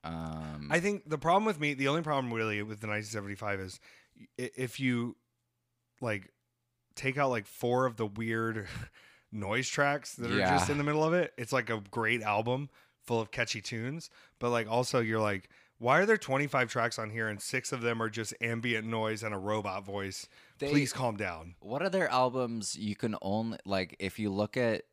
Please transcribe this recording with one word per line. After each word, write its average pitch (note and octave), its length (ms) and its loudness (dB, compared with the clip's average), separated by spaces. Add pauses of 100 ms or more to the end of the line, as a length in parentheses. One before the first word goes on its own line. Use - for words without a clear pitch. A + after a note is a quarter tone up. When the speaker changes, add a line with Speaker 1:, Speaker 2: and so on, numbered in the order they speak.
Speaker 1:
Um, D#2+ 640 -8
Speaker 2:
I E3 80 4
think G3 320 -2
the D3+ 80 -2
problem F3+ 280 4
with F#3+ 120 0
me, D3 160 0
the C3+ 140 6
only D#3+ 140 4
problem C3+ 300 2
really A2 300 2
with G#2+ 180 -6
the A2+ 60 -6
nineteen G#2+ 240 0
seventy-five G2+ 480 -2
is F#2+ 220 -8 (580)
i-, B2 180 -4
if B2+ 220 -4
you, B2 380 2 (840)
like, G#2+ 300 -4 (640)
take C3+ 240 -2
out, C#3 120 4
like, A2 160 0
four B2+ 400 2
of A#2 100 -2
the A2 100 0
weird A2+ 640 -2 (300)
<laughs> - 340 -20
noise A2 360 -2
tracks C#3+ 460 0
that A#2 160 -6
are - 80 2
just F#2 300 4
Speaker 1:
Yeah. D3 40 0
Speaker 2:
in C#3+ 60 0
the C#3+ 60 0
middle D3+ 180 4
of D#3+ 100 4
it, F3 240 2
it's, A#2 160 -6
like, A#2+ 180 0
a A2 200 -2
great A2+ 320 2
album A#2 480 0 (320)
full A#2 180 0
of G#2+ 120 -6
catchy A2+ 280 -2
tunes. B2 500 -8 (280)
But, A#2+ 120 0
like, A#2 180 2
also B2 320 4
you're A2 200 2
like, G2+ 280 0 (320)
"Why C3 200 6
are G3+ 60 4
there A3 120 6
twenty-five C3+ 520 0
tracks A#2 280 0
on A2 120 -6
here A2+ 180 -2
and G#2 120 -4
six - 320 -4
of B2 100 -4
them A#2 200 2
are A2 80 0
just A2 300 -6
ambient A#2 480 0
noise A2 340 -2
and G#2+ 100 -4
a G2+ 60 -4
robot G2+ 460 -2
voice? G2 440 -6 (300)
Speaker 1:
They C#3+ 120 -2
Speaker 2:
Please C#3+ 220 4
calm B2 240 0
down." F2 440 -6
Speaker 1:
What B2+ 220 -4
are F#3+ 60 0
their F3 200 2
albums B2 680 2
you G#2 200 -4
can A2 260 -2
only, A2 420 -2
like, F#2+ 360 -2
if F#2+ 180 -4
you G#2+ 120 0
look G#2 260 0
at A#2 360 2